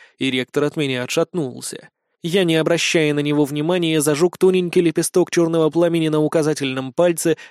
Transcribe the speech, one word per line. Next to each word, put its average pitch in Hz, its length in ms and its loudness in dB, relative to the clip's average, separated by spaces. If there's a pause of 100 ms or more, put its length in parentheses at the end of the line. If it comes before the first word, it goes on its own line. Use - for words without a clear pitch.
(180)
и 135 120 -2
ректор 127 360 -2
от 147 100 -4
меня 135 280 -4
отшатнулся. 131 840 -6 (320)
Я, 180 220 0
не 165 140 2
обращая 160 560 2
на 147 80 -2
него 147 240 0
внимания, 156 560 -2
зажег 151 360 0
тоненький 185 440 2
лепесток 170 500 0
черного 165 380 2
пламени 165 400 0
на 151 100 0
указательном 143 720 -2
пальце 170 460 0 (140)